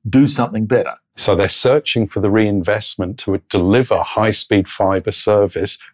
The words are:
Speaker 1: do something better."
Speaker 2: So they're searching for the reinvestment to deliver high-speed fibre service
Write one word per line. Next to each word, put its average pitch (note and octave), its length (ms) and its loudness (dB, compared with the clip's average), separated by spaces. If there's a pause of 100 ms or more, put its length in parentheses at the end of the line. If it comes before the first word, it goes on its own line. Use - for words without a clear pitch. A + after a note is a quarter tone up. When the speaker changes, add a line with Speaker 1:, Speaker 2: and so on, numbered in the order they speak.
Speaker 1:
do C3+ 180 4
something A2 400 -2
better." - 300 -2 (200)
Speaker 2:
So - 180 0
they're F#2 140 2
searching B2+ 580 0
for - 140 -6
the G2+ 100 0
reinvestment G#2 880 0
to F#2+ 280 -4
deliver G2+ 500 2
high-speed G#2+ 720 0
fibre F#2+ 440 -2
service G2+ 640 0 (160)